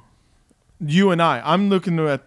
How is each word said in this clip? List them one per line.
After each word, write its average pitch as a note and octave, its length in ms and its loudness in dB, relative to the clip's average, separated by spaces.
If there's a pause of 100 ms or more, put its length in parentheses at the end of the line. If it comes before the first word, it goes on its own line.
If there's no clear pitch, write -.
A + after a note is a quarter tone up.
(800)
You F3 300 2
and E3+ 120 0
I. D3 220 0
I'm F3+ 260 0
looking F3+ 300 -2
at, D3 260 -2